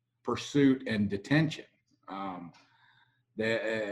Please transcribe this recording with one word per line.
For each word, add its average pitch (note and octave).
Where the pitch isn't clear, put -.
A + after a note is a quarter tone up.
pursuit C3
and G#2
detention. C#3+
Um, F#2
the, A2